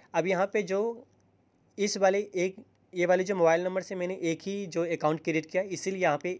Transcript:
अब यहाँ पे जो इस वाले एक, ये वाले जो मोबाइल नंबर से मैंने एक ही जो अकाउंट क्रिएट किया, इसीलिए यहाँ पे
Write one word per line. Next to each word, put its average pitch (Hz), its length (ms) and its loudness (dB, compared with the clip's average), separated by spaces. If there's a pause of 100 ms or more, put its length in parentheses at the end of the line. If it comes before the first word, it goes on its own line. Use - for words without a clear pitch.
(140)
अब 165 120 2
यहाँ 190 260 2
पे 214 100 0
जो 208 440 -4 (720)
इस 208 200 0
वाले 196 360 4
एक, 185 300 -2 (280)
ये 175 140 0
वाले 185 180 4
जो 196 120 -2
मोबाइल 170 280 4
नंबर 185 180 -2
से 185 120 -10
मैंने 180 280 -4
एक 165 200 -2
ही 202 240 -6
जो 165 200 -2
अकाउंट 160 380 -2
क्रिएट 160 220 -2
किया, 185 160 -2
इसीलिए 190 400 -6
यहाँ 160 200 4
पे 175 180 -4